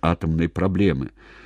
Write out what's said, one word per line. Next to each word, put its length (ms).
атомной 480
проблемы, 600